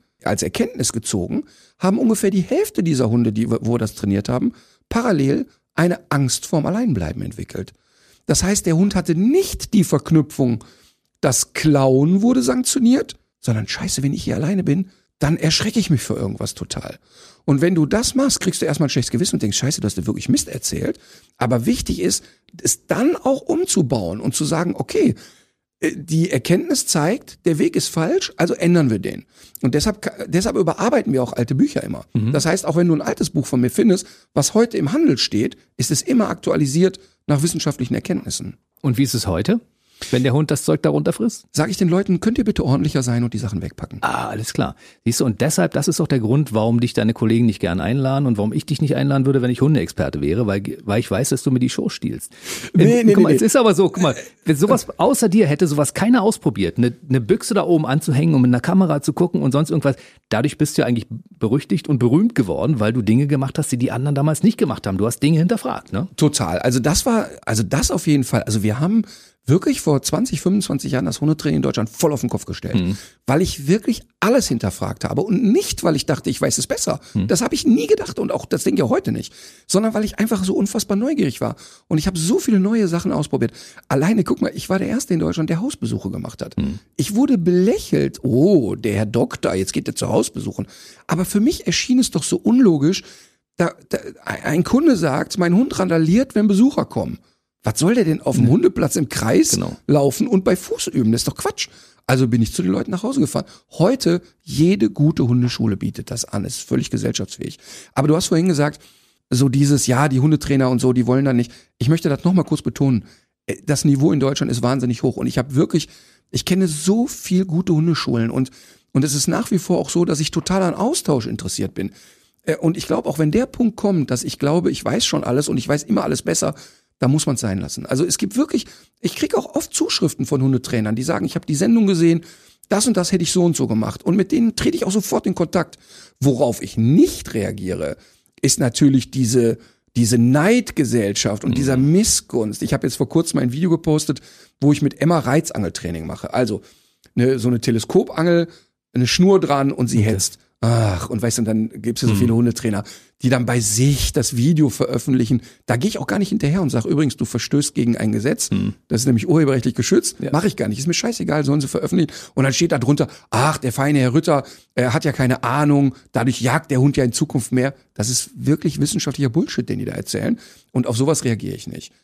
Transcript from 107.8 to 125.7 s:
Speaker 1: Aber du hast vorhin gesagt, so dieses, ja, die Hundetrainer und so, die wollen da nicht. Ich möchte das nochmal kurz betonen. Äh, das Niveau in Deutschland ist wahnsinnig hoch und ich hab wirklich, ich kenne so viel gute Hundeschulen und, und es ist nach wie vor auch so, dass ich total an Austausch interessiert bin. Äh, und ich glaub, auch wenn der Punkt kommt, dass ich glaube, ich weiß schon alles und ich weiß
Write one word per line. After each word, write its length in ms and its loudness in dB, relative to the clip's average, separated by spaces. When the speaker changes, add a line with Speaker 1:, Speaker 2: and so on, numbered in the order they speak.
Speaker 1:
Aber 120 0
du 80 4
hast 120 -2
vorhin 200 2
gesagt, 340 0
so 200 2
dieses, 400 2
ja, 200 2
die 120 2
Hundetrainer 500 2
und 100 0
so, 120 2
die 160 2
wollen 160 2
da 80 0
nicht. 180 0
Ich 100 0
möchte 200 2
das 140 -2
nochmal 220 2
kurz 180 -2
betonen. 420 0
Äh, 100 -6
das 180 -2
Niveau 280 4
in 80 0
Deutschland 320 -2
ist 100 -4
wahnsinnig 400 -2
hoch 140 0
und 100 -4
ich 100 -4
hab 200 -4
wirklich, 320 0
ich 140 -4
kenne 240 2
so 400 0
viel 360 -2
gute 300 0
Hundeschulen 560 0
und, 200 -2
und 120 2
es 100 -2
ist 120 -2
nach 240 -2
wie 80 0
vor 200 0
auch 120 -4
so, 140 2
dass 160 -2
ich 100 -4
total 320 -2
an 120 0
Austausch 520 -2
interessiert 480 -6
bin. 160 -6
Äh, 120 0
und 200 0
ich 100 -10
glaub, 200 -2
auch 120 -4
wenn 140 2
der 140 2
Punkt 300 -2
kommt, 360 0
dass 100 -2
ich 160 -8
glaube, 320 0
ich 120 -6
weiß 220 -2
schon 200 -2
alles 240 0
und 100 -2
ich 80 -6
weiß 160 0